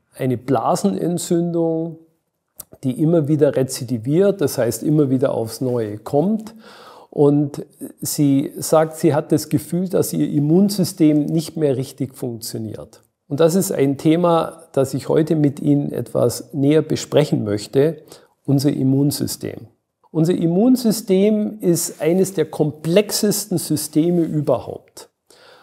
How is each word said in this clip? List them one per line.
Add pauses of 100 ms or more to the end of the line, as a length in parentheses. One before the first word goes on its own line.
(160)
eine
Blasenentzündung, (840)
die
immer
wieder
rezidiviert,
das
heißt
immer
wieder
aufs
Neue
kommt. (560)
Und (360)
sie
sagt,
sie
hat
das
Gefühl,
dass
ihr
Immunsystem
nicht
mehr
richtig
funktioniert. (260)
Und
das
ist
ein
Thema, (100)
das
ich
heute
mit
Ihnen
etwas
näher
besprechen
möchte, (440)
unser
Immunsystem. (440)
Unser
Immunsystem
ist
eines
der
komplexesten
Systeme
überhaupt. (560)